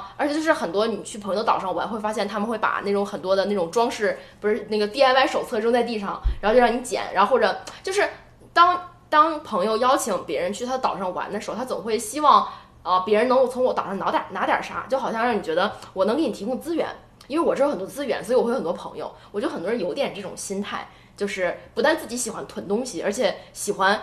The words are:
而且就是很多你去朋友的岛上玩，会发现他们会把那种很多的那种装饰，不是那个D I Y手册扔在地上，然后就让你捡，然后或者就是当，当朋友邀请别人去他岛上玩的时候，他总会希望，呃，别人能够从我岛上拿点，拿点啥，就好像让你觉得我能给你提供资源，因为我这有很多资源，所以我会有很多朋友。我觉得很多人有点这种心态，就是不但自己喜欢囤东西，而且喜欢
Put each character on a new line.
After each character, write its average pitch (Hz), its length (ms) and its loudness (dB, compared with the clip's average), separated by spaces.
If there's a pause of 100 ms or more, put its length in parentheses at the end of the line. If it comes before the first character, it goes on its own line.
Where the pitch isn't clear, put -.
(160)
而 285 120 0
且 285 80 -2
就 320 40 0
是 320 140 2
很 208 180 -2
多 196 140 2
你 208 160 -2
去 - 160 -14
朋 202 160 -6
友 196 60 0
的 226 40 -2
岛 214 160 2
上 185 140 -4
玩， 160 160 -2
会 220 100 -6
发 214 140 -4
现 214 140 -2
他 208 120 -6
们 208 80 -2
会 233 80 -4
把 - 300 0
那 202 60 0
种 202 120 2
很 202 160 -6
多 185 160 0
的 190 100 2
那 202 100 0
种 170 160 -2
装 233 180 2
饰， 196 300 -2 (200)
不 208 80 -4
是 214 220 0
那 214 80 -2
个 208 100 2
D 233 140 -4
I 269 100 8
Y 269 140 6
手 - 180 0
册 233 160 -4
扔 233 140 2
在 240 80 4
地 220 160 -2
上， 196 240 -6 (180)
然 202 120 2
后 233 40 4
就 247 80 8
让 226 80 6
你 240 100 -2
捡， 185 200 -4 (140)
然 190 100 6
后 - 60 0
或 247 80 4
者 190 220 2 (200)
就 381 100 -4
是 381 160 2 (460)
当， 359 380 6 (180)
当 302 320 4
朋 196 240 0
友 220 120 2
邀 254 200 6
请 208 280 -2
别 139 160 -2
人 185 120 -2
去 240 140 -6
他 262 100 -2
岛 185 220 0
上 185 120 -2
玩 - 220 -6
的 202 80 -4
时 - 80 -8
候， 170 80 -6
他 247 80 -6
总 226 160 -4
会 220 160 -2
希 254 220 -6
望， 254 280 6 (360)
呃， 185 220 2
别 208 120 4
人 240 120 4
能 247 80 4
够 262 100 6
从 247 160 -2
我 233 100 2
岛 - 120 -2
上 190 120 -6
拿 175 140 -2
点， 311 100 0 (100)
拿 233 140 -2
点 277 160 2
啥， 170 280 -8
就 262 100 0
好 226 100 -4
像 226 140 -2
让 240 140 2
你 - 40 -2
觉 160 140 -2
得 196 160 2 (220)
我 190 100 0
能 214 140 2
给 320 40 0
你 277 100 0
提 196 120 -10
供 240 160 -4
资 330 160 -6
源， 277 100 0 (420)
因 285 120 0
为 330 60 2
我 180 100 2
这 254 80 2
有 285 60 4
很 254 80 -2
多 190 100 -6
资 285 180 -8
源， 190 160 -2
所 202 140 0
以 - 20 6
我 247 60 6
会 233 60 0
有 240 60 0
很 254 60 -2
多 175 120 -2
朋 - 240 -12
友。 147 120 -8 (220)
我 202 80 -6
觉 254 80 -2
得 330 60 -6
很 220 80 -8
多 175 100 -4
人 247 80 -2
有 190 140 -4
点 247 200 -4
这 196 80 -12
种 185 140 -10
心 196 260 -6
态， - 280 -8 (260)
就 208 100 -4
是 190 320 -2 (160)
不 - 80 -2
但 311 160 4
自 311 80 -10
己 233 120 -8
喜 240 120 -4
欢 170 160 -10
囤 - 220 -12
东 220 180 -2
西， 170 160 -8
而 - 80 -2
且 214 240 0 (200)
喜 - 180 -4
欢 190 320 2